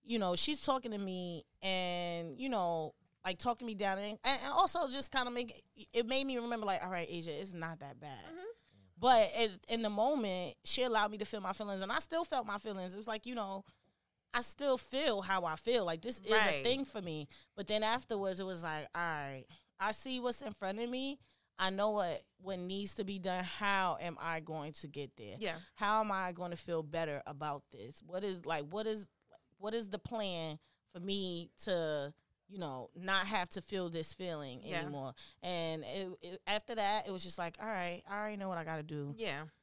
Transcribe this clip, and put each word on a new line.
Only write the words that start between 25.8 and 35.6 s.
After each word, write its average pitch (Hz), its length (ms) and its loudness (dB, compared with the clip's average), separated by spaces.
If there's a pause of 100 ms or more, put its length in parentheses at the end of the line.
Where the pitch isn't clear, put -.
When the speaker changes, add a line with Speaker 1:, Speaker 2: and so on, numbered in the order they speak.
Speaker 1:
am 214 100 2
I 190 220 0
gonna 175 240 -4
feel 165 260 -2
better 151 440 -2
about 143 440 -4
this? 123 360 -12
What 180 180 -4
is, 185 220 -4
like, 151 240 0
what 214 160 -2
is, 214 200 -2 (520)
what 208 160 -4
is 214 160 -2
the 202 80 -4
plan 175 600 -2 (320)
for 180 100 -10
me 185 500 -2 (140)
to, 156 500 0 (340)
you 196 100 -10
know, 135 380 -4
not 190 300 2
have 196 240 0
to 196 100 -2
feel 185 300 -2
this 165 240 -2
feeling 147 500 -6
Speaker 2:
Yeah. 175 160 -2
Speaker 1:
anymore?" 143 320 -4 (300)
And 165 420 -2